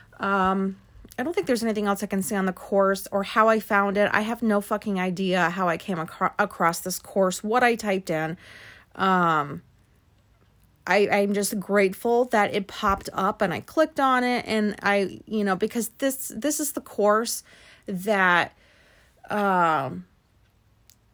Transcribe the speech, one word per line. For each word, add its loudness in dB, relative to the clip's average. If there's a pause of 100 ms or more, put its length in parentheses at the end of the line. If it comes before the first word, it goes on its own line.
(200)
um, 0 (400)
I -4
don't -4
think -2
there's 0
anything 0
else 0
I -4
can -2
say -4
on 0
the -2
course 0
or -2
how 4
I 4
found 0
it. 2
I 2
have -6
no 2
fucking -4
idea 0
how -2
I 0
came -6
acro-, -4
across 0
this -8
course, -2
what 2
I 4
typed -2
in. -2 (600)
Um, 2 (1300)
I, 4
I'm 2
just -2
grateful 2
that 2
it -4
popped -2
up -2
and 0
I -6
clicked 0
on 2
it, -2
and 0
I, 0
you -2
know, 0
because -4
this, -4
this -4
is -4
the -8
course 0 (420)
that, 2 (800)
um, 0 (1080)